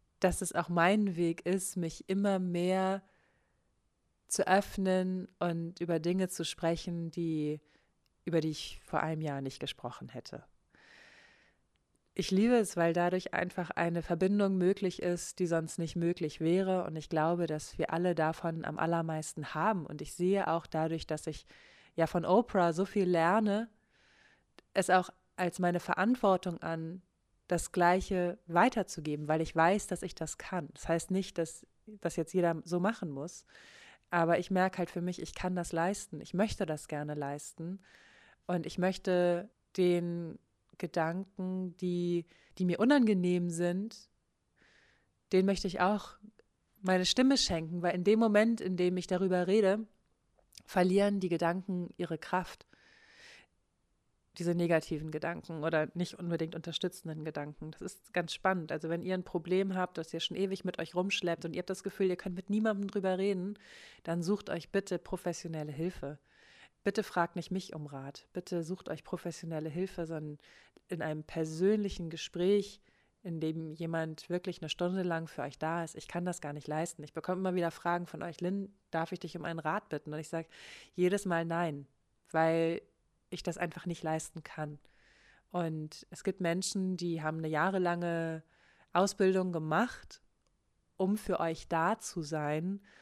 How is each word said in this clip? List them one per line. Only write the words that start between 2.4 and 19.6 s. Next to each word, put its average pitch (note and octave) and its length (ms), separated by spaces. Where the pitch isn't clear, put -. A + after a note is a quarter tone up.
mehr F#3 640
zu - 220
öffnen F#3 800
und E3+ 420
über E3 200
Dinge F3+ 280
zu - 160
sprechen, E3+ 680
die, D#3 480
über E3 160
die D#3+ 100
ich - 320
vor - 180
einem D#3 200
Jahr C#3+ 200
nicht C3+ 200
gesprochen - 480
hätte. - 340
Ich - 160
liebe A3+ 260
es, G#3+ 200
weil E3+ 160
dadurch F3 420
einfach F3+ 360
eine E3+ 320
Verbindung F#3+ 560
möglich F3+ 420
ist, F3 380
die F#3 80
sonst D#3+ 320
nicht E3 180
möglich E3+ 440
wäre. F#3 440
Und D#3+ 120
ich D#3 120
glaube, E3+ 380
dass D3+ 320
wir - 140
alle F3 220
davon D#3+ 500
am D3+ 140
allermeisten D#3+ 760
haben. F3 320